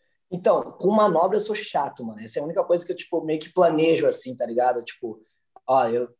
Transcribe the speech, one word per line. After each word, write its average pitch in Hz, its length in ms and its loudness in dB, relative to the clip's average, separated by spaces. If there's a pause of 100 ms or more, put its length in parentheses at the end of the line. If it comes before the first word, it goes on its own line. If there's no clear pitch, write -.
(300)
Então, 180 440 0
com 185 180 0
manobra 190 460 4
eu - 40 0
sou 214 140 -4
chato, 135 500 -6
mano. 107 160 -12
Essa 117 180 -8
é - 20 -4
a 147 40 -6
única 165 180 -2
coisa - 220 0
que 185 60 -10
eu, 175 40 -4
tipo, 165 280 -6
meio 160 160 -2
que - 120 -14
planejo, 160 560 4
assim, 127 280 -4
tá 123 100 -4
ligado? 120 380 0
Tipo, 107 360 -12 (480)
ó, 127 200 2
eu, 120 220 -2 (100)